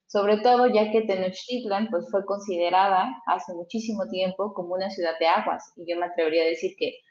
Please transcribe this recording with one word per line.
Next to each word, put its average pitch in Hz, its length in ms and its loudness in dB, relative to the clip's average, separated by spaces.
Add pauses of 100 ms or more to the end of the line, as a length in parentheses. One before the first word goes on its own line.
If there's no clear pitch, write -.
Sobre 208 300 2
todo, 247 300 6
ya 214 240 4
que 220 100 4
Tenochtitlan, 208 880 -2
pues, 170 200 -4
fue 196 160 -2
considerada 190 1000 2
hace 180 260 -2
muchísimo 208 560 -6
tiempo 185 440 -2
como 175 200 -8
una 190 160 -4
ciudad 165 300 -4
de 165 80 2
aguas, 180 480 0
y 170 160 -10
yo 170 80 -2
me 175 80 -2
atrevería 165 360 0
a 165 40 2
decir 170 300 -2
que - 200 -4 (140)